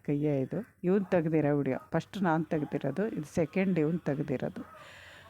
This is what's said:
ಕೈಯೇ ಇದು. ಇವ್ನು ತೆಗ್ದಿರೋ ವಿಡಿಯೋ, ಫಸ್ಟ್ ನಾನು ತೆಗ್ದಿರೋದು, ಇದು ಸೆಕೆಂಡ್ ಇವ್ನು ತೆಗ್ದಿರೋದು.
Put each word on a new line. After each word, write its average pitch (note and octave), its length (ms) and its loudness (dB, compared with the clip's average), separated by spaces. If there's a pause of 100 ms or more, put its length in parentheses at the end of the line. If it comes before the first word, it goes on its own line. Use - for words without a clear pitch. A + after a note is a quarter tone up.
ಕೈಯೇ D3 340 0
ಇದು. D3 260 -4 (180)
ಇವ್ನು F#3+ 200 2
ತೆಗ್ದಿರೋ D#3 520 2
ವಿಡಿಯೋ, C3 220 0 (140)
ಫಸ್ಟ್ E3 300 -2
ನಾನು E3 220 4
ತೆಗ್ದಿರೋದು, D3 640 -2
ಇದು - 260 -8
ಸೆಕೆಂಡ್ F#3 440 0
ಇವ್ನು D#3+ 200 2
ತೆಗ್ದಿರೋದು. C#3+ 680 -4 (640)